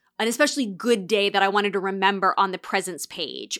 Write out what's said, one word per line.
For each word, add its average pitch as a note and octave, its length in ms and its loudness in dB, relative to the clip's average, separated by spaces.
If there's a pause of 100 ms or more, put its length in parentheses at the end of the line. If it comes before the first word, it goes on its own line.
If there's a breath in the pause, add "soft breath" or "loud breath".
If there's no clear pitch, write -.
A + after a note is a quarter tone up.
(180 soft breath)
an A3 100 0
especially C#4 380 0
good G3+ 400 0
day G3+ 240 2
that G3 140 2
I G3 60 4
wanted G3+ 240 2
to G3+ 60 -2
remember F#3+ 560 2
on F#3+ 160 2
the F3+ 60 -6
presents F3+ 480 -4
page," - 540 -10